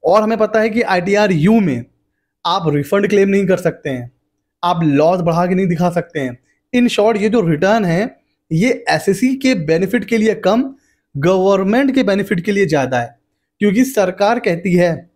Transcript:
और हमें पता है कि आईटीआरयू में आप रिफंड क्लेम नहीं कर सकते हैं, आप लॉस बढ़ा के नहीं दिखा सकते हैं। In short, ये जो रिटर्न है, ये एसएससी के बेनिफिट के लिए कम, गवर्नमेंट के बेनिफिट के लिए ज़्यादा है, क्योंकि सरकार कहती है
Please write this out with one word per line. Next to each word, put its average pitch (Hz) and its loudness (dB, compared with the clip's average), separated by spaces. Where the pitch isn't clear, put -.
और 202 4
हमें 220 -2
पता 214 0
है 220 0
कि 208 -2
आईटीआरयू 190 2
में 131 -2
आप 175 -2
रिफंड 151 0
क्लेम 196 2
नहीं 196 0
कर 185 2
सकते - -6
हैं, 120 -10
आप 175 0
लॉस 160 2
बढ़ा 170 0
के 180 0
नहीं 190 0
दिखा 175 0
सकते 170 -6
हैं। 127 -8
In 240 2
short, 214 2
ये 214 0
जो 226 2
रिटर्न 190 0
है, 180 -2
ये 226 0
एसएससी 254 0
के 262 0
बेनिफिट 175 -2
के 226 -2
लिए 214 0
कम, 226 -2
गवर्नमेंट 190 2
के 254 2
बेनिफिट 196 -2
के 208 -4
लिए 196 0
ज़्यादा 131 0
है, - -10
क्योंकि 208 2
सरकार 202 0
कहती 180 -2
है 175 0